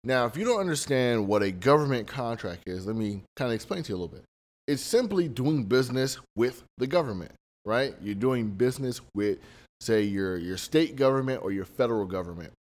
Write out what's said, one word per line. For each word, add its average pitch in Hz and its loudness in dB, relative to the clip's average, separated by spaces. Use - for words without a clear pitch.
Now, 123 2
if 117 -4
you 202 -4
don't 233 2
understand 127 2
what 104 4
a 98 2
government 127 2
contract 117 -6
is, 92 -6
let 110 -4
me 104 -4
kinda 123 -2
explain 165 -4
to - -10
you 95 -2
a - -6
little 87 -8
bit. - -20
It's 143 0
simply 202 2
doing 127 0
business 127 2
with 123 0
the 127 0
government, 131 -2
right? 120 0
You're 101 -4
doing 117 0
business 123 0
with, 101 0
say, 110 2
your, 98 0
your 90 -4
state 156 0
government 135 2
or 98 -2
your 98 -4
federal 113 0
government 87 -8